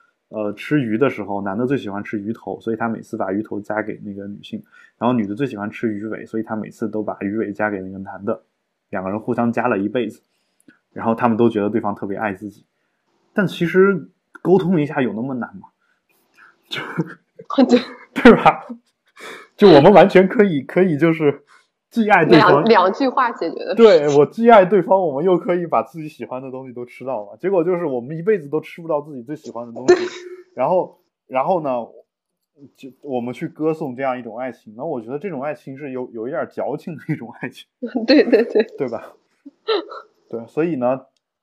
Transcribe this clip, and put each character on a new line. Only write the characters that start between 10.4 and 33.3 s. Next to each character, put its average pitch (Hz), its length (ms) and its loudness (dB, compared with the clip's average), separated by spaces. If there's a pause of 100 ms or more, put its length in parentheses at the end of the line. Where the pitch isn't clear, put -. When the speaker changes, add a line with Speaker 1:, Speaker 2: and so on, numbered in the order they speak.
Speaker 1:
然 98 140 -10
后 113 100 0
他 123 120 0
们 113 100 0
都 117 120 4
觉 110 120 -2
得 104 80 0
对 110 100 -2
方 101 160 -4
特 - 100 -12
别 98 120 -8
爱 104 160 -4
自 104 160 -14
己。 - 160 -20 (680)
但 196 140 0
其 - 180 -4
实 190 440 2 (320)
沟 180 160 4
通 175 240 0
一 147 40 -2
下 143 160 -4
有 113 120 -2
那 107 80 -6
么 135 140 -8
难 113 220 -10
吗？ - 120 -20 (960)
就， - 140 -12 (420)
Speaker 2:
<laughs> - 440 -2
对。 247 160 4
Speaker 1:
<laughs> - 60 -18 (280)
对 233 160 10
吧？ - 320 2 (880)
就 202 140 8
我 151 100 12
们 175 140 8
完 180 160 10
全 190 180 6
可 208 160 2
以， 156 200 -2
可 - 180 0
以 180 160 2
就 160 160 2
是 156 300 0 (440)
既 220 220 0
爱 180 160 6
对 151 140 8
方， 147 240 6
Speaker 2:
两， - 20 0
两 190 280 4
句 269 140 -2
话 240 240 -2
解 175 200 -6
决 - 80 -12
的 - 160 -6
事 - 0 -
情。 226 100 6
Speaker 1:
对， 151 320 6
我 147 80 6
既 226 240 2
爱 214 160 10
对 185 160 2
方， 190 180 2
我 170 140 -2
们 135 100 -4
又 180 140 4
可 175 160 -2
以 175 140 -4
把 123 160 0
自 165 180 -16
己 151 60 -12
喜 135 180 -16
欢 127 160 -10
的 135 80 -14
东 131 160 -14
西 127 80 -18
都 123 100 -12
吃 123 220 -18
到 123 200 -6
嘛。 104 120 -20
结 180 140 -4
果 180 120 2
就 180 120 0
是 175 100 -4
我 131 160 -4
们 143 160 -12
一 165 60 -10
辈 208 160 0
子 143 100 -16
都 151 100 -4
吃 - 220 -16
不 165 60 -16
到 151 140 -4
自 147 140 -14
己 127 60 -14
最 127 140 -12
喜 123 160 -16
欢 117 160 -12
的 117 40 -18
东 120 160 -14
西。 127 60 8
Speaker 2:
对。 120 100 -4 (520)
Speaker 1:
然 127 120 -2
后， 175 320 -4 (280)
然 131 180 -2
后 175 160 -2
呢， 127 240 -6 (920)
就 135 140 -20 (120)
我 127 200 -6
们 123 100 -8